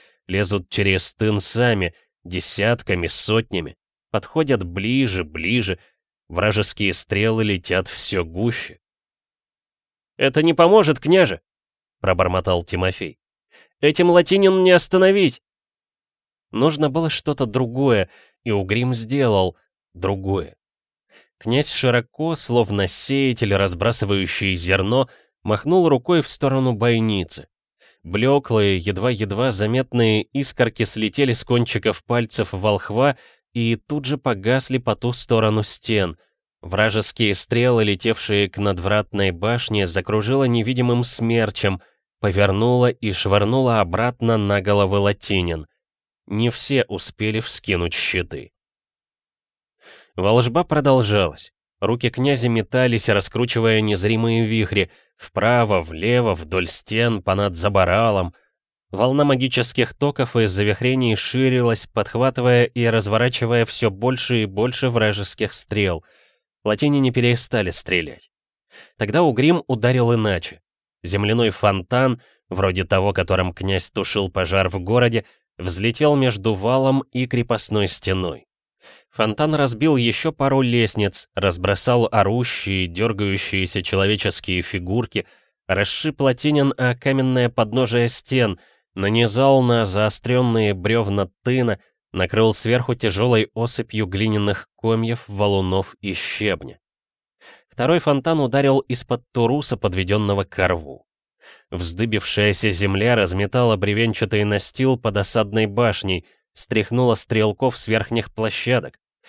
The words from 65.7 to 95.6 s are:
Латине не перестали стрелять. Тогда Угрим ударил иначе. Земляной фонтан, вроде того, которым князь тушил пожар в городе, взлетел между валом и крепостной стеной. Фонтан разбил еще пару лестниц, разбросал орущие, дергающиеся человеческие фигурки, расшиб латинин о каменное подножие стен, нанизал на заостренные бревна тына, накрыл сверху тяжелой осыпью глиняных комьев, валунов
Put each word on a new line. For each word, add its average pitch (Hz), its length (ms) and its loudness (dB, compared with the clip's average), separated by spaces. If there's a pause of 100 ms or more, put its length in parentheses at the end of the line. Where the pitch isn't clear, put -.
Латине 143 360 2
не 131 120 2
перестали 120 600 0
стрелять. - 580 -4 (680)
Тогда 113 260 0
Угрим 151 440 2
ударил 120 460 2
иначе. 104 480 -2 (420)
Земляной 104 480 2
фонтан, 117 720 0 (280)
вроде 95 340 0
того, 95 300 0
которым 92 400 0
князь 95 360 -2
тушил 98 400 -2
пожар 92 400 0
в 95 100 -6
городе, 113 460 0 (320)
взлетел 110 580 0
между 113 380 0
валом 131 480 0 (100)
и 127 140 -4
крепостной 110 600 -2
стеной. 92 580 -2 (680)
Фонтан 131 440 0
разбил 143 400 0
еще 123 360 -2
пару 135 300 0
лестниц, 113 720 0
разбросал 98 800 0
орущие, 101 760 -2
дергающиеся 98 920 -4
человеческие 98 800 -2
фигурки, 98 640 -6 (420)
расшиб 101 540 -2
латинин 139 560 2
о 123 180 0
каменное 131 540 0
подножие 120 600 0
стен, 117 500 -2 (340)
нанизал 117 680 2
на 120 240 2
заостренные 107 880 0
бревна 101 580 -2 (120)
тына, 123 360 0 (320)
накрыл 107 420 2
сверху 120 420 0
тяжелой 110 580 0
осыпью 113 520 -2
глиняных 101 720 -2
комьев, 113 520 -2
валунов 95 760 -2